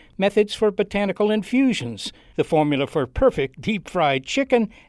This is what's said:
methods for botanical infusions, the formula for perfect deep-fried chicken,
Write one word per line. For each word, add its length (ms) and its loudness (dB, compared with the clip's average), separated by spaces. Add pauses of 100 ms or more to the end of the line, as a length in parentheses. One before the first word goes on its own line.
(180)
methods 360 0
for 160 2
botanical 600 -2
infusions, 840 -2 (240)
the 80 0
formula 420 2
for 200 -2
perfect 560 0
deep-fried 640 -2
chicken, 420 0 (200)